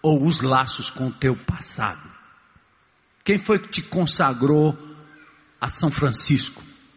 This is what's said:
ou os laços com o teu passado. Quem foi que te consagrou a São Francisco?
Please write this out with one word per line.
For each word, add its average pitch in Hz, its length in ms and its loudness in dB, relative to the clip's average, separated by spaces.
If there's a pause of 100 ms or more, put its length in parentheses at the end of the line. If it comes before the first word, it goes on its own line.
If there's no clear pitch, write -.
ou 151 240 2
os 165 160 2
laços 131 480 0
com 131 200 -6
o 117 40 -6
teu 127 240 0
passado. - 720 -8 (1120)
Quem 202 140 2
foi 208 220 0
que - 100 -8
te - 140 -8
consagrou 151 920 2 (840)
a 123 80 -4
São 151 220 -2
Francisco? 135 760 -2 (320)